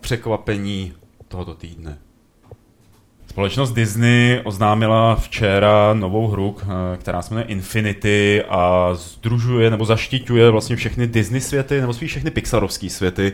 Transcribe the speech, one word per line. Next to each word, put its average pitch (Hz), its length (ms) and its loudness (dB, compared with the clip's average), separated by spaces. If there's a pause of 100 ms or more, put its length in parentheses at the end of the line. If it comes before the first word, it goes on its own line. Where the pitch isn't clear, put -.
překvapení 101 920 -6 (340)
tohoto 85 280 -12
týdne. 82 420 -16 (1300)
Společnost 117 440 -2
Disney 120 720 2
oznámila 110 720 2
včera 104 800 4
novou 107 340 0
hru, 101 240 -2
k-, 101 140 -12 (320)
která 87 240 -6
se - 120 -12
jmenuje 113 180 -6
Infinity 104 1000 0
a 90 440 2
sdružuje 117 760 0
nebo 110 160 0
zaštiťuje 117 640 2
vlastně 110 260 2
všechny 120 320 -2
Disney 113 340 0
světy, 139 400 -2
nebo 120 120 -2
spíš 135 180 -8
všechny 143 200 -6
pixarovský 101 580 -2
světy, 98 440 -2